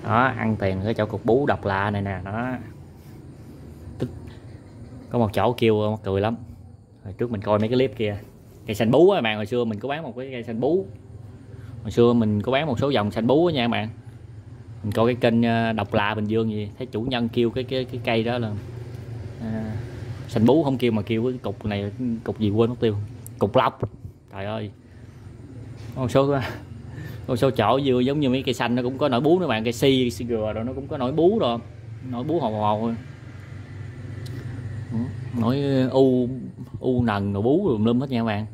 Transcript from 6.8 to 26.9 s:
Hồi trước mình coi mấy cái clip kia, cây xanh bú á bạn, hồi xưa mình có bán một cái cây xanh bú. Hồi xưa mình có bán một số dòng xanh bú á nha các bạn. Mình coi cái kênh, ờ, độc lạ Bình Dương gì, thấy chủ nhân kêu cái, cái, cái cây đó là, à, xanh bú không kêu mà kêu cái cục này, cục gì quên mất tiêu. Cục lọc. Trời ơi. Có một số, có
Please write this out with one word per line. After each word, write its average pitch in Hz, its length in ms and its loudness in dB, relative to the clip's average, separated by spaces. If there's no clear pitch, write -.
Hồi 98 100 -12
trước 120 180 -2
mình 104 100 -4
coi 104 180 4
mấy 110 100 2
cái 123 60 2
clip 127 220 4
kia, 104 200 -2
cây 110 80 -2
xanh 110 160 2
bú 165 200 8
á 180 100 2
bạn, 110 140 2
hồi 107 100 -2
xưa 120 180 0
mình 110 160 -2
có 123 100 -6
bán 151 140 -4
một 135 140 -10
cái 131 140 -10
cây 123 120 -8
xanh 117 160 -6
bú. 165 260 2
Hồi 107 80 -6
xưa 120 220 6
mình 107 280 4
có 123 100 -2
bán 139 160 2
một 127 120 -2
số 139 100 2
dòng 104 220 2
xanh 113 160 0
bú 147 180 6
á 170 80 2
nha 131 100 2
các 120 40 2
bạn. 110 220 0
Mình 104 80 -4
coi 113 240 4
cái 117 160 4
kênh, 117 120 4
ờ, 113 280 2
độc 107 220 -2
lạ 107 220 2
Bình 107 100 -2
Dương 110 260 2
gì, 104 260 -4
thấy 127 100 -8
chủ 107 140 -4
nhân 120 280 0
kêu 117 200 2
cái, 123 140 -4
cái, 131 220 -2
cái 120 180 -8
cây 117 200 2
đó 120 140 0
là, 113 140 -2
à, 220 340 -6
xanh 113 180 4
bú 143 180 6
không 135 140 0
kêu 120 140 2
mà 110 100 0
kêu 113 220 -2
cái 127 180 -2
cục 101 240 -6
này, 101 260 -2
cục 104 160 -6
gì 107 100 2
quên 110 200 4
mất 123 100 -4
tiêu. 110 160 2
Cục 104 160 2
lọc. 127 240 4
Trời 98 140 -10
ơi. 107 260 -6
Có 135 60 -4
một 127 100 -2
số, 139 160 6
có 143 140 2